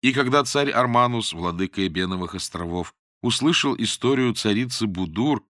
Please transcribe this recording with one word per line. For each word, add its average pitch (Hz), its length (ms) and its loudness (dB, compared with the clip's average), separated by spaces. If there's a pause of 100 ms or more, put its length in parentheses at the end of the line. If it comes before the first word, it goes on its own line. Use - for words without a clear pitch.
И 131 100 4
когда 135 320 4
царь 139 280 0
Арманус, 120 600 2
владыка 87 540 -2
Эбеновых 90 480 -4
островов, 87 580 -6 (280)
услышал 135 560 2
историю 123 560 0
царицы 113 540 0
Будур, 95 640 -2